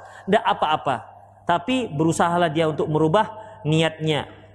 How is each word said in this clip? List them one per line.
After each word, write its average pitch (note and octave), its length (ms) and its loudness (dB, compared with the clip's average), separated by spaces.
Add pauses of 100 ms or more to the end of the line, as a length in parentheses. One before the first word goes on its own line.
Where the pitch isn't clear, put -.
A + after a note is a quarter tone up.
(260)
ndak G3+ 180 4
apa-apa. D#3 600 0 (400)
Tapi F3 480 0
berusahalah E3+ 560 2
dia D#3+ 160 0
untuk D#3 240 -2
merubah D#3 400 2 (320)
niatnya. D#3 640 0 (300)